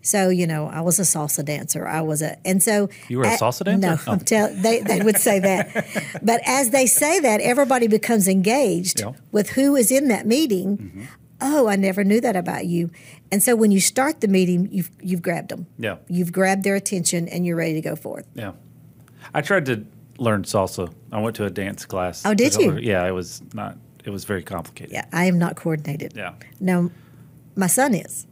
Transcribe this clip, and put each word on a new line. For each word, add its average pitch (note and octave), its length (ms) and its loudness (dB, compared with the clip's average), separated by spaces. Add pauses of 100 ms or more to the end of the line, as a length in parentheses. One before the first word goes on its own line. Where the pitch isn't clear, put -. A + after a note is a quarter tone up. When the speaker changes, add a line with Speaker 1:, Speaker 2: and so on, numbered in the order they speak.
Speaker 1:
So, F#3+ 260 2
you F3 160 2
know, D#3 220 -2
I D#3+ 140 -8
was E3+ 180 0
a - 20 0
salsa D3+ 420 -2
dancer. D3 440 -6
I D#3+ 140 -4
was D#3 200 -2
a, - 240 -6
and F#3+ 160 2
so G#3 260 2 (200)
Speaker 2:
You A#2+ 100 -4
were C3 60 0
a A2 60 4
Speaker 1:
at A2+ 100 0
Speaker 2:
salsa B2+ 260 0
dancer? F#3+ 220 2
Speaker 1:
No, D#3+ 180 2
Speaker 2:
Oh. - 60 -2
Speaker 1:
I'm - 80 2
tell-, G#3+ 340 2
they, A3+ 280 2
they G3+ 200 0
would G#3+ 160 4
say G#3 220 2
that. F#3 800 -2
Speaker 2:
<laughs> - 20 -14
Speaker 1:
But A3+ 240 2
as B3+ 240 2
they C4 160 4
say D4+ 360 2
that, A3 200 2
everybody B3 460 2
becomes G#3 400 2
engaged F#3+ 720 2
Speaker 2:
Yeah. G#2+ 140 -6 (180)
Speaker 1:
with G#3 180 0
who C#4 260 2
is A#3 160 4
in C4+ 180 2
that G#3 180 0
meeting. G3+ 500 0
Speaker 2:
Mm-hmm. F#2 240 -14 (400)
Speaker 1:
"Oh, C4+ 260 2
I G3+ 80 2
never G3 280 0
knew G#3 180 4
that A#3 140 0
about F3 300 -4
you." E3+ 240 -2 (420)
And G3+ 120 2
so B3 120 4
when G#3+ 160 4
you G3 100 6
start C#4 400 0
the A3 60 0
meeting, F#3 440 2
you've, F#3 180 -4 (120)
you've F3+ 200 -4
grabbed E3+ 300 -6
'em. - 160 -10 (100)
Speaker 2:
Yeah. G#2+ 200 -6 (100)
Speaker 1:
You've F3 240 -2
grabbed F#3+ 320 0
their G3 120 0
attention F3+ 520 -2
and F3 180 -4
you're E3+ 120 -2
ready E3 160 -2
to D#3+ 80 -2
go - 140 -6
forth. - 300 -12 (100)
Speaker 2:
Yeah. G2+ 180 -10 (800)
I D3 80 0
tried F3 260 2
to A2 180 -2 (320)
learn A2 260 0
salsa. F#2+ 500 -2 (180)
I A2 80 -6
went A2 180 -4
to G#2 80 -2
a G2 40 -2
dance G2 360 -8
class. F2+ 400 -6
Speaker 1:
Oh, G#3 80 2
did B3 220 2
you? G#3+ 220 4
Speaker 2:
Yeah, G2 300 0
it F#2+ 40 0
was F#2 300 -8 (120)
not, G2+ 240 -10 (280)
it G#2+ 60 -10
was G2 120 -10
very F#2 200 -4
complicated. - 500 -12
Speaker 1:
Yeah, - 180 -8
I F3 140 0
am F3+ 120 4
not E3+ 200 0
coordinated. D#3 580 -6
Speaker 2:
Yeah. F#2 180 -10 (260)
Speaker 1:
Now, F3+ 300 0 (680)
my F#3+ 120 0
son C4 280 2
is. - 360 -8